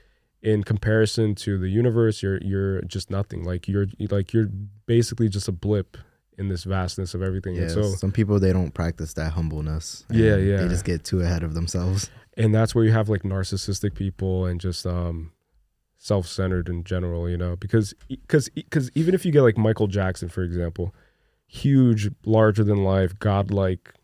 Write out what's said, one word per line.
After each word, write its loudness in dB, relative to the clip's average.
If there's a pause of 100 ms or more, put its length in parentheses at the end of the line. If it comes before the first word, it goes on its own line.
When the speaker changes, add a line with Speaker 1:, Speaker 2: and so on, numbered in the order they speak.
(420)
Speaker 1:
in 2
comparison 0
to -4
the -2
universe, 2
you're, -2
you're -2
just -8
nothing. -4
Like, -6
you're, 0 (240)
like, -2
you're 2 (380)
basically 2
just -4
a -2
blip -2 (420)
in -4
this -4
vastness -2
of -4
everything. -4
Speaker 2:
Yeah, 0
Speaker 1:
And -2
so 0 (140)
Speaker 2:
some -2
people, 2
they 4
don't 0
practice -4
that -4
humbleness. -4
Speaker 1:
Yeah, 4
Speaker 2:
And 2
Speaker 1:
yeah. 2
Speaker 2:
they 0
just -2
get -2
too 0
ahead 0
of -4
themselves. -2 (300)
Speaker 1:
And 4
that's 2
where 4
you 4
have, 2
like, 0
narcissistic -4
people -2
and -4
just, -6
um, -6 (640)
self-centered -2
in -6
general, -4
you -2
know, -4
because, 0 (360)
'cause, 2 (220)
'cause -2
even 2
if 0
you 2
get, 8
like, 6
Michael 2
Jackson, -2
for -4
example, -4 (520)
huge, 4 (140)
larger 4
than 2
life, 2
godlike 0 (120)